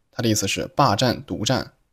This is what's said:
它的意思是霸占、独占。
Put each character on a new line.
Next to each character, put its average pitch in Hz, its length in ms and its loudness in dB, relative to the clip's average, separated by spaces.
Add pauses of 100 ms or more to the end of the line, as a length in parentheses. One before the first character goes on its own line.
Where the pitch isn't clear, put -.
(120)
它 - 100 -8
的 117 80 2
意 110 60 4
思 101 120 0
是 - 200 -4
霸 131 280 2
占、 117 280 0
独 92 220 -8
占。 113 280 -2 (200)